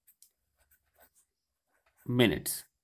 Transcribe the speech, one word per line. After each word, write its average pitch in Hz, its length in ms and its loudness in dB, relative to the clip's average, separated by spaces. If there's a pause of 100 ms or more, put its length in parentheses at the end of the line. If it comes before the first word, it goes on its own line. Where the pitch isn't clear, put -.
(2000)
minutes. 120 580 0 (200)